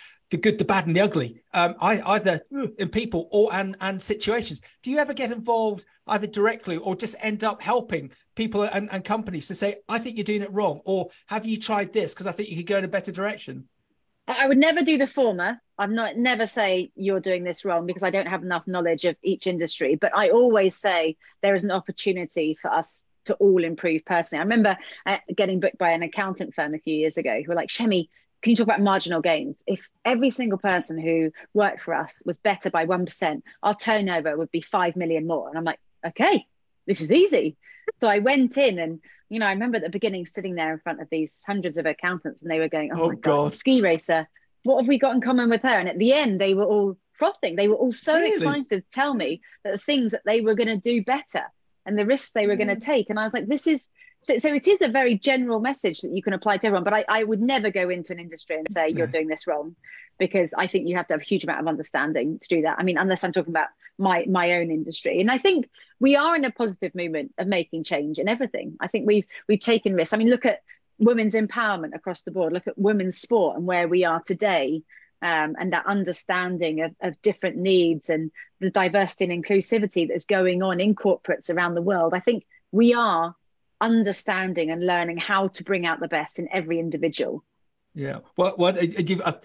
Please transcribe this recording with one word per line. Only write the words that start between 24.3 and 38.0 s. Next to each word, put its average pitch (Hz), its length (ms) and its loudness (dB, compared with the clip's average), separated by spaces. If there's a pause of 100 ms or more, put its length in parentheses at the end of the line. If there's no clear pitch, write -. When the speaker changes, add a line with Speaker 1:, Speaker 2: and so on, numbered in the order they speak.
Speaker 2:
I - 20 0
remember, 208 340 4 (280)
uh, 196 140 0 (140)
getting 190 280 0
booked - 160 0
by 175 140 2
an 165 120 0
accountant 190 500 -6
firm 147 200 -4
a - 60 -6
few 160 160 -4
years 151 200 0
ago 127 260 -2
who - 60 -10
were 170 80 -2
like, 170 140 -4
"Shemi, 196 400 0 (320)
can 233 100 4
you 226 40 8
talk 220 100 2
about 202 160 2
marginal 180 380 2
gains? 151 460 -2
If - 240 -6 (160)
every 247 240 2
single 220 300 -2
person 170 400 -2
who 160 320 0 (220)
worked 208 280 2
for 170 140 -6
us 156 300 -6
was 175 120 -4
better 196 320 -2
by 165 160 0
one 180 200 0
percent, 156 380 -4 (200)
our 208 120 2
turnover 180 600 0
would 160 140 -4
be 165 100 -2
five 175 340 0
million 165 320 -2
more." 160 220 -4
And 151 80 -8
I'm 165 60 -4
like, 165 160 -4 (260)
"Okay, 285 400 2 (400)
this - 160 -2
is 160 100 0
easy." 269 460 4 (420)
So 240 100 2